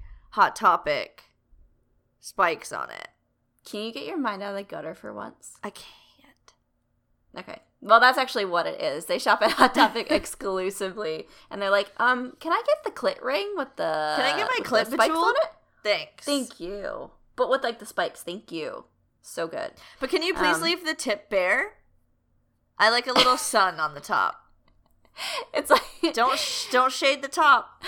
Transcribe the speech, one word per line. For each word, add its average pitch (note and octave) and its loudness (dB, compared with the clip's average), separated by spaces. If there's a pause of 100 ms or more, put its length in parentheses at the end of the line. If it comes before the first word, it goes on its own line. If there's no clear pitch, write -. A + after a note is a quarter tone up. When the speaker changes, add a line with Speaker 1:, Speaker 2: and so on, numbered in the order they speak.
(300)
Speaker 1:
Hot F#3+ 2
Topic D3+ 0 (960)
spikes - -2
on B1+ -8
it. G1+ -14 (600)
Speaker 2:
Can G#3 -10
you A3+ -8
get C#4 -12
your E4 -8
mind G#3+ -4
out G3+ -8
of G3 -8
the G3 -8
gutter F#3 -12
for - -14
once? - -14
Speaker 1:
I G#3 -8
can't. - -20 (840)
Speaker 2:
Okay. F#3 -14 (200)
Well, A3 6
that's B3+ 6
actually B3 -2
what E3+ 0
it - -8
is. D3+ -2
They F3+ 0
shop A3 2
at - 4
Hot - 4
Topic A#3 2
Speaker 1:
<laughs> - -
Speaker 2:
exclusively, F#3 -4 (220)
and G3 -10
they're G3 0
like, G3+ 2
"Um, B3 0
can E4 -2
I G#4+ 0
get D5+ 0
the A4 -4
clit - -2
ring F#4+ -2
with C4+ -6
the, D#3 0
Speaker 1:
Can D3+ 2 (100)
I - -2
get - -2
my B4+ 0
Speaker 2:
with D#4+ -6
Speaker 1:
clit A3+ 2
Speaker 2:
the A3+ -8
spikes A3 4
Speaker 1:
bejeweled? E4 2
Speaker 2:
on A#4+ 2
it?" D#5+ 0 (340)
Speaker 1:
Thanks. F#3+ -4
Speaker 2:
Thank C#4+ -4
you. E3+ -10 (260)
But A#3+ 2
with, C4 2
like, A#3 -4
the G#3+ -16
spikes, - -4
thank F#3 -12
you. D3+ -8 (360)
So - -8
good. - -8 (280)
Speaker 1:
But C4 -6
can D#4 0
you F4 0
please F4+ 2
Speaker 2:
Um, D#4+ -2
Speaker 1:
leave F4 -2
the D#4+ -2
tip - -4
bare? G#3 0 (1080)
I G#3+ 6
like A#3+ 0
a C4 -4
little B3+ 4
Speaker 2:
<laughs> - -6
Speaker 1:
sun F#3 2
on D3+ -4
the C#3+ -12
top. B2+ -2 (1080)
Speaker 2:
It's - -2
like - 6 (320)
Speaker 1:
Don't C4 2
sh-, - -6
don't B3+ 4
shade C#4 2
the C4+ -8
top. C#4+ 4